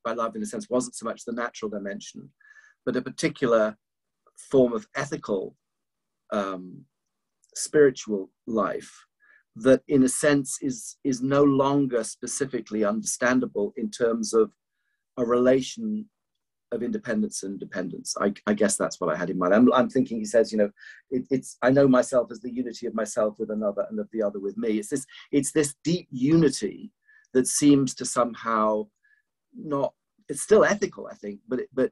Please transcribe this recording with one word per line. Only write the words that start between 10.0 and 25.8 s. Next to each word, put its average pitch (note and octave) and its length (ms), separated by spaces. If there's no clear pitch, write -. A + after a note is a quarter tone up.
a B2+ 40
sense C#3+ 540
is, - 400
is B2+ 180
no C#3 220
longer C3+ 640
specifically A2+ 800
understandable G#2+ 920
in A2 140
terms A2+ 420
of A2 200
a B2+ 80
relation A#2+ 840
of A#2 120
independence G#2+ 600
and G2 160
dependence. F2+ 600
I, G2+ 120
I G#2+ 80
guess G#2 220
that's - 240
what E2+ 120
I D2+ 40
had F2 140
in F#2 80
mind. F2+ 160
I'm, B2 180
I'm B2 160
thinking, B2+ 300
he G#2+ 80
says, A2 260
you A2 60
know, G2+ 120
"It, B2+ 200
it's, - 320
I B2 80
know C#3 180
myself B2 420
as A2 100
the B2 120
unity A#2+ 340
of G#2+ 80
myself G#2+ 440
with G#2+ 120
another G2+ 400
and A2 80
of G#2 140
the A2 100
other G2+ 160
with G2 180
me." A2 220
It's G#2 120
this, D3 160
it's C#3 200
this C#3+ 300